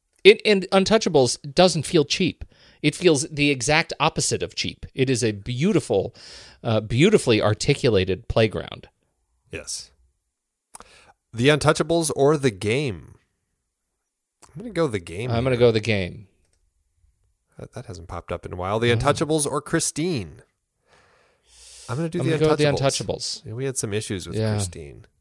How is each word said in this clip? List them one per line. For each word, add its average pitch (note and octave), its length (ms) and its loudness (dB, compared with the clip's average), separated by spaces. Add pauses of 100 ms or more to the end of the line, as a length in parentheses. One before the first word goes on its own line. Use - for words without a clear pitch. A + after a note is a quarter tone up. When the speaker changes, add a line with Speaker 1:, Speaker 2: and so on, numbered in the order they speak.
(240)
Speaker 1:
It, G#3+ 220 10
and G3 260 2
Untouchables F#3+ 680 4 (180)
doesn't E3+ 320 4
feel D3+ 180 4
cheap. - 400 -2 (380)
It D3 100 2
feels D#3+ 360 2
the D3 200 0
exact D3 500 0
opposite C#3+ 440 0
of E2 100 -6
cheap. - 400 -8
It C3 160 0
is B2+ 140 0
a A2 80 2
beautiful, B2 840 -2 (480)
uh, A2 180 0
beautifully A#2+ 600 4
articulated G#2 880 0
playground. - 600 -2 (640)
Speaker 2:
Yes. - 380 -12 (1400)
The A#2 140 0
Untouchables D3+ 680 2
or D3 220 4
The C3+ 140 0
Game? G2+ 640 -4 (1400)
I'm D#3 80 -14
gonna A#3+ 100 -12
go E3 160 0
The G#2 120 -4
Game F2 320 -8
Speaker 1:
I'm A#2 120 0
gonna C3 120 0
Speaker 2:
here. A#2 60 0
Speaker 1:
go A#2+ 100 6
The A2 80 2
Game. G2+ 480 -4 (1300)
Speaker 2:
That, - 160 -16
that B2 120 -14
hasn't F2 240 -16
popped F2 240 -10
up F2 120 -10
in - 60 -12
a F#2 60 -12
while. F#2+ 220 -2
The A#2+ 120 2
Speaker 1:
Oh. A#2 60 4
Speaker 2:
Untouchables D3 520 0
or D3 120 -6
Christine? C#3+ 800 -4 (1500)
I'm B2 100 -6
gonna E3 120 -4
do D#3+ 100 -6
Speaker 1:
I'm C3 80 -2
Speaker 2:
The D#3 100 0
Speaker 1:
gonna D3+ 60 0
Speaker 2:
Untouchables. - 40 4
Speaker 1:
go - 20 4
with D3 300 2
The - 40 -4
Untouchables. - 600 -4
Speaker 2:
Yeah, - 80 -12
we B2+ 120 -6
had C3 120 -6
some G#2+ 160 -4
issues G2+ 340 -6
with E2+ 100 -6
Speaker 1:
Yeah. A2 180 0
Speaker 2:
Christine. E2 500 -8 (160)